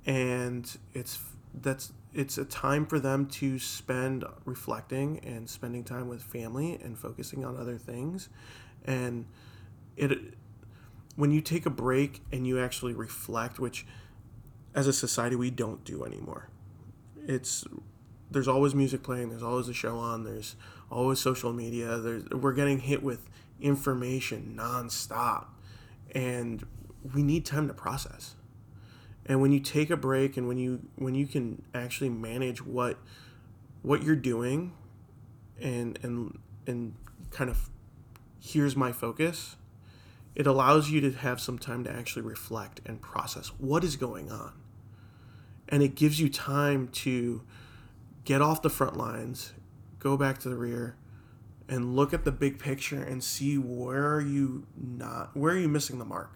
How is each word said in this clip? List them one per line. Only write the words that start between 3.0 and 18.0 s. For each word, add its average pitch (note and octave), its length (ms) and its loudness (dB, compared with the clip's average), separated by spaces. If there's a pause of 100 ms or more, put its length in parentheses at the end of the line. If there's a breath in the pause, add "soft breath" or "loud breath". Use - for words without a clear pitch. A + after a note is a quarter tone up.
to C3+ 320 -2
spend C3 640 -2 (200)
reflecting C3 800 -4
and A#2 260 -8
spending A#2+ 340 -8
time B2 240 -6
with A#2+ 140 -10
family C3 600 -6
and A2+ 160 -10
focusing C3 460 -8
on B2+ 120 -6
other A#2+ 200 -6
things. C#3 520 -8 (560 loud breath)
And B2 420 -2 (720 loud breath)
it, - 380 0 (840 loud breath)
when C#3+ 140 6
you D3+ 100 6
take D#3+ 260 0
a D#3 40 4
break C3+ 600 2
and B2+ 160 -2
you B2+ 140 2
actually B2 340 -2
reflect, A2+ 640 -4
which - 260 -4 (920 loud breath)
as C#3 120 4
a C3+ 60 6
society A#2+ 420 2
we B2 160 0
don't A#2 340 -4
do C2 200 -6
anymore. - 460 -10 (760)
It's, - 380 -2 (680)